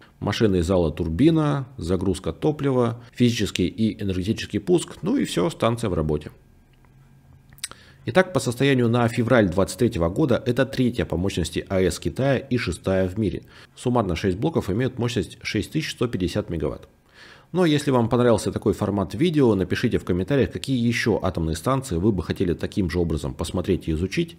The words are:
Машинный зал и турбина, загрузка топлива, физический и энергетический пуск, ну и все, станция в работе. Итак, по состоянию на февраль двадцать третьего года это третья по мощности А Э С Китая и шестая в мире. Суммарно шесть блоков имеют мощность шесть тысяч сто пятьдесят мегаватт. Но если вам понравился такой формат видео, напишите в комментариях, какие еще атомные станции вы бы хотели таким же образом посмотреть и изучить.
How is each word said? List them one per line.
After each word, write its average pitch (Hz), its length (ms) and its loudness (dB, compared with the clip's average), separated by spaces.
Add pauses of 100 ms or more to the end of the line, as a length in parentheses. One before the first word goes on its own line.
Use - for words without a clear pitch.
(180)
Машинный 98 440 2
зал 87 260 2
и 73 80 -4
турбина, 143 800 2
загрузка 87 560 -2
топлива, 135 720 0 (100)
физический 110 540 0
и 104 360 -2
энергетический 98 580 -4
пуск, - 420 0
ну 226 160 -2
и - 80 0
все, - 240 0
станция 117 400 -2
в 85 40 -2
работе. 76 360 -2 (1800)
Итак, 185 260 2
по 131 80 2
состоянию 123 480 2
на 120 200 4
февраль 117 420 4
двадцать 92 280 0
третьего 95 300 2
года 117 380 0
это 123 180 2
третья 120 400 -2
по 85 140 -4
мощности 87 500 -2
А 95 140 0
Э 90 80 4
С - 80 -4
Китая 120 400 -2
и - 180 -4
шестая 95 520 -2
в 92 100 -10
мире. 101 240 -2 (320)
Суммарно 113 420 0
шесть 95 220 -2
блоков 131 320 -2
имеют 120 280 -2
мощность 113 440 -4
шесть - 300 -4
тысяч 156 180 -4
сто - 180 -4
пятьдесят 101 400 -2
мегаватт. 78 400 -6 (640)
Но 180 120 2
если 143 280 2
вам 117 160 4
понравился 120 420 4
такой 98 240 0
формат 98 400 -2
видео, 139 400 4
напишите 98 440 0
в - 60 -12
комментариях, 95 460 0
какие 120 340 -2
еще 117 380 2
атомные 82 320 0
станции 131 420 -2
вы 95 140 2
бы 90 140 0
хотели 87 300 0
таким 90 360 -2
же 85 80 -2
образом 76 360 -2
посмотреть 87 520 -2
и 82 60 -2
изучить. 92 460 -2